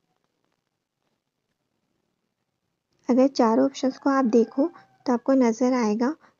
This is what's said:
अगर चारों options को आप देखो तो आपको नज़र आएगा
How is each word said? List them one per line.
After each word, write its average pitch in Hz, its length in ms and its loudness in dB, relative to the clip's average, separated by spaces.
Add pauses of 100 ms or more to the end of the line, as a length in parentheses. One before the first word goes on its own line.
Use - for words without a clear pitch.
(3000)
अगर 254 200 2
चारों 247 360 0
options 269 320 -4
को - 120 -4
आप 269 220 0
देखो 240 380 0 (360)
तो 247 80 -2
आपको 240 220 -2
नज़र 247 400 0
आएगा 240 400 -2 (240)